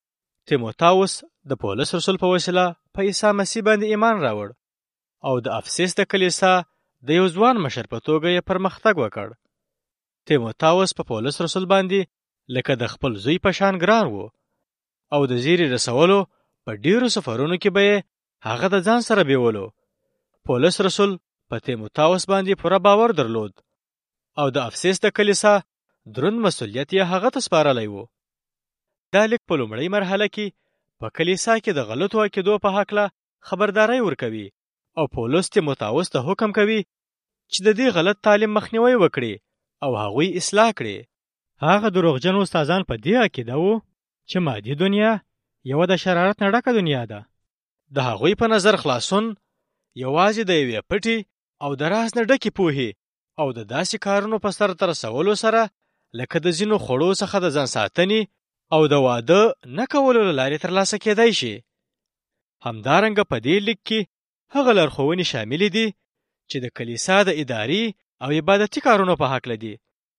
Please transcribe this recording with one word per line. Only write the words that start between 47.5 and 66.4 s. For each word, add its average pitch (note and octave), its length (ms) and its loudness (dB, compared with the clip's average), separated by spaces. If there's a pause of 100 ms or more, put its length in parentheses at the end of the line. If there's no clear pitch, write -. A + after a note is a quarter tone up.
د C#3 80 -2
هغوی B2+ 360 0
په A#3 120 0
نظر G#3+ 280 4
خلاصون D3+ 500 -2 (720)
یوازې E3+ 480 0
د F#3 80 -2
یوې B2+ 300 0
پټې A3 360 -2 (440)
او C#3+ 140 -6
د B2+ 80 -8
راز A3 280 -2
نه A#3 120 -2
ډکې A3 280 0
پوهې C#3 380 -2 (480)
او D3 120 -2
د A#2 140 -10
داسې C#3 340 -4
کارونو G3+ 420 -2
په G#3 120 -2
سرته F#3+ 340 -2
رسولو D#3 500 -2
سره A3 260 2 (520)
لکه B2+ 260 -6
د D#3 120 -2
ځینو G#3+ 260 0
خوړو C#3 360 0
څخه G3 260 -2
د F3+ 100 0
ځان C#3 180 -2
ساتنې F3 540 0 (500)
او D#3+ 160 4
د C#3+ 160 2
واده B2+ 380 4 (240)
نه D3 200 -6
کولو C4 380 2
له F#3 100 0
لارې C#3 280 -2
ترلاسه F#3+ 360 -2
کیدای A3 360 2
شي. A2+ 220 -4 (1080)
همدارنګه D#3+ 600 0
په - 160 -4
دې C#3 200 0
لیک G#3 240 -4
کې A3 160 -2 (540)
هغه C4+ 200 2
لارښوونې E3 520 2
شاملې C#3 440 -2
دي A3 180 -2 (640)